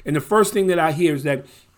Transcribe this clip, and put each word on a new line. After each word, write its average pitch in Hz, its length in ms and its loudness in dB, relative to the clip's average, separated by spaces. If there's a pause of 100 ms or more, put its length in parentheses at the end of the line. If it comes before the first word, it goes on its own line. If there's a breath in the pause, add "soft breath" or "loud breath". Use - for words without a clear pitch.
And 147 100 -2
the 147 60 0
first 208 320 2
thing 196 140 0
that 175 120 2
I 160 140 0
hear 160 200 0
is 139 100 -6
that, 139 220 -4 (320 soft breath)